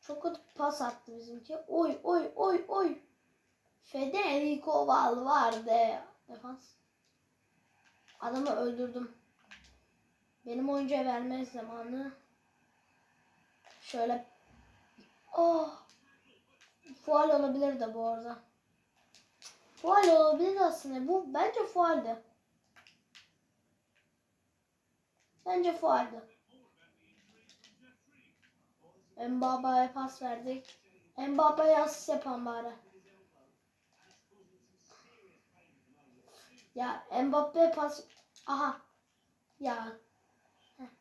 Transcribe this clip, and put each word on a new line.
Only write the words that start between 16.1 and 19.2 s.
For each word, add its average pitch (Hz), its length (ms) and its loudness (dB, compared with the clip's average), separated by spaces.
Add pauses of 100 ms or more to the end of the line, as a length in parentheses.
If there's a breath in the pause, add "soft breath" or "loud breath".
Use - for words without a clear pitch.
Faul 302 240 4
olabilir 277 500 0
de 220 140 -6
bu 226 120 -6
arada. 233 320 -8 (1400)